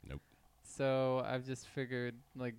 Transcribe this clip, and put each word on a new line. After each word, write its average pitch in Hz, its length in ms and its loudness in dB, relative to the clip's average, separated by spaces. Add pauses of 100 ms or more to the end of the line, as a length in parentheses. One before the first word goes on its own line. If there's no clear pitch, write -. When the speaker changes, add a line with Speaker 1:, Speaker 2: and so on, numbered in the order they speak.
Speaker 1:
Nope. - 140 -6 (400)
Speaker 2:
So 131 640 2
I've 127 200 0
just 131 220 -6
figured, 123 480 -2 (200)
like, 123 240 -2